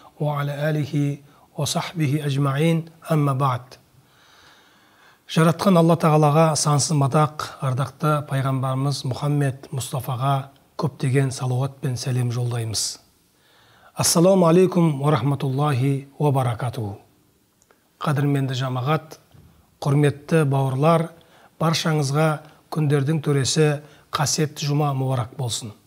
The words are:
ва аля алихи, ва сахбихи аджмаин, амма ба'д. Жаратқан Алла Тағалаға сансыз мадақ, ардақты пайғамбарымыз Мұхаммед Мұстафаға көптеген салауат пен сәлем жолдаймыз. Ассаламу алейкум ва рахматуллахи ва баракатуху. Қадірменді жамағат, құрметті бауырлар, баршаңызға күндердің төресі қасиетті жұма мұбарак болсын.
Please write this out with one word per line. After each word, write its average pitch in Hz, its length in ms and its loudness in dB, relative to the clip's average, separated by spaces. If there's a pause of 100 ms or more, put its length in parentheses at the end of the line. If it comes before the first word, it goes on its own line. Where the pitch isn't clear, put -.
(200)
ва 147 220 -4
аля 143 260 -4
алихи, 147 560 -2 (340)
ва 143 80 -2
сахбихи 156 540 -2
аджмаин, 147 680 0 (220)
амма 143 240 2
ба'д. 127 460 -4 (1500)
Жаратқан 165 520 4
Алла 165 180 4
Тағалаға 156 580 4
сансыз 147 380 0
мадақ, 147 540 0 (180)
ардақты 139 640 -2
пайғамбарымыз 135 800 -2
Мұхаммед 143 640 -4
Мұстафаға 135 800 -4 (260)
көптеген 135 560 0
салауат 131 480 -4
пен 123 160 -4
сәлем 123 320 -2
жолдаймыз. 120 680 -4 (960)
Ассаламу 180 500 4
алейкум 170 560 4
ва 147 160 2
рахматуллахи 139 920 -2 (100)
ва 147 120 2
баракатуху. 123 680 -4 (1000)
Қадірменді 139 560 0
жамағат, 131 640 -4 (640)
құрметті 147 640 2
бауырлар, 139 640 2 (480)
баршаңызға 151 840 0 (260)
күндердің 147 560 0
төресі 147 540 2 (300)
қасиетті 151 560 -2
жұма 143 220 0 (100)
мұбарак 131 400 -4
болсын. 120 320 -6 (180)